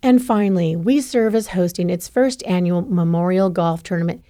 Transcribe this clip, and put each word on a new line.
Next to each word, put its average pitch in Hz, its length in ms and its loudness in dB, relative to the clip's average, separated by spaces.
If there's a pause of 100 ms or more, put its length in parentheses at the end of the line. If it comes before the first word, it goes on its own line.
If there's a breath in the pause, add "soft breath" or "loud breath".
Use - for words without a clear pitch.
And 254 200 4
finally, 190 540 0
We 240 240 0
Serve 226 340 0
is 220 140 -2
hosting 175 420 0
its 175 160 -4
first 254 400 0
annual 180 360 0
Memorial 180 680 0
Golf 165 320 -2
Tournament 170 480 -4